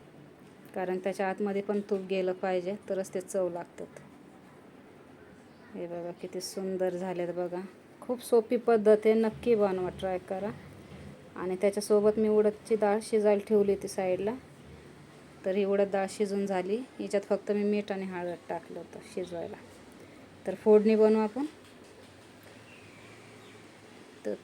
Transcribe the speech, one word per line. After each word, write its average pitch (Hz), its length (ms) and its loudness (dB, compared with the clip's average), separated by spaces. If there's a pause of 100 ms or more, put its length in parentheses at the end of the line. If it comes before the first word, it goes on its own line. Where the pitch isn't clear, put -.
(760)
कारण 185 240 -4
त्याच्या 190 300 -4
आतमध्ये 196 340 -4
पण 202 180 -2 (100)
तूप 190 180 -2
गेलं 185 240 0
पाहिजे 185 440 -2 (120)
तरच 190 260 -4
ते 185 60 -2
चव 185 280 -2
लागतात. - 520 -12 (1700)
हे 180 120 -10
बघा 170 240 -10 (100)
किती 185 200 -10
सुंदर 185 560 -4
झालेत 175 380 -4
बघा, 180 260 -4 (400)
खूप 247 240 -6
सोपी 233 320 2
पद्धत 214 400 6
आहे, 220 180 4
नक्की 226 400 2
बनवा, 185 360 0
ट्राय 185 280 -6
करा. 190 320 -6 (840)
आणि 185 240 -4
त्याच्यासोबत 208 580 4
मी 214 100 4
उडदची 214 480 2
डाळ 208 260 2
शिजायला 208 460 2
ठेवली 202 260 4
होती 196 140 -6
साईडला, 190 460 -2 (1120)
तर 185 80 0
ही 202 100 2
उडद 196 280 2
डाळ 196 160 0
शिजून 196 380 -2
झाली. 196 360 -2 (180)
याच्यात 202 220 0
फक्त 202 300 -2
मी 208 100 2
मीठ 208 300 0
आणि 190 120 -4
हळद 175 320 -6 (120)
टाकलं 175 300 -8
होतं 170 200 -16 (160)
शिजवायला. 175 420 -8 (880)
तर 190 80 -4
फोडणी 214 420 6
बनवू 220 240 6
आपण. 254 260 -2 (2750)
तर 202 180 -4